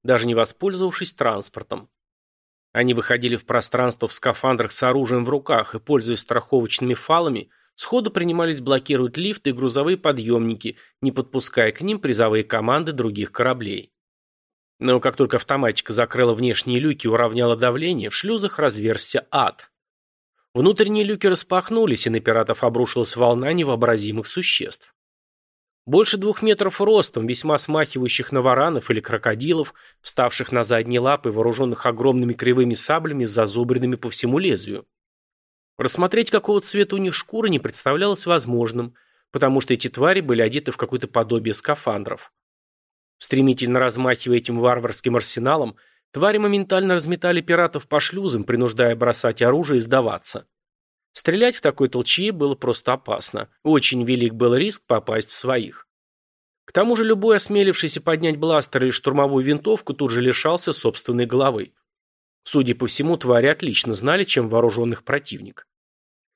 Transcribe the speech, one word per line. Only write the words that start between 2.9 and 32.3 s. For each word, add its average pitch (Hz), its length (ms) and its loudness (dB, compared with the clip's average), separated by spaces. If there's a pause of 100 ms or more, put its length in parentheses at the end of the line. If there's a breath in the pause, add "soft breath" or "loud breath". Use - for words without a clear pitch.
выходили 120 420 0
в 113 100 -8
пространство 120 640 0
в - 60 -10
скафандрах 123 580 -2
с - 120 -4
оружием 127 420 0
в 120 40 -4
руках 135 440 -2
и, 110 60 -10
пользуясь 117 400 0
страховочными 123 720 -2
фалами, 160 560 -2 (260)
сходу 233 360 -2
принимались 170 500 -2
блокировать 131 560 0
лифты 185 320 -4
и 131 40 0
грузовые 135 440 0
подъемники, 117 800 -2 (240 soft breath)
не 135 100 0
подпуская 123 600 0
к - 100 -12
ним 202 180 -4
призовые 110 440 2
команды 123 480 -2
других 107 400 -6
кораблей. 117 600 -4 (880)
Но 127 200 2
как 131 160 0
только 127 220 2
автоматика 120 560 -2
закрыла 117 400 2
внешние 123 460 -2
люки 143 280 -2
и - 20 0
уравняла 117 480 2
давление, 123 520 -2
в - 60 -6
шлюзах 202 440 -4
разверзся 113 720 -2
ад. 123 400 -2 (840)
Внутренние 208 500 2
люки 202 240 -2
распахнулись, 185 800 0
и - 20 0
на 113 100 0
пиратов 113 440 0
обрушилась 120 520 0
волна 123 360 2
невообразимых 117 760 0
существ. - 640 -4 (960)
Больше 208 280 4
двух 202 260 -2
метров 202 380 0
ростом, 202 440 2
весьма 143 320 0
смахивающих 139 760 -2
на 131 120 0
варанов 131 480 2
или 110 80 0
крокодилов, 120 720 -2 (280 soft breath)
вставших - 500 -2
на 120 120 2
задние 117 360 0
лапы, 131 320 0
вооруженных 117 560 0
огромными 120 460 2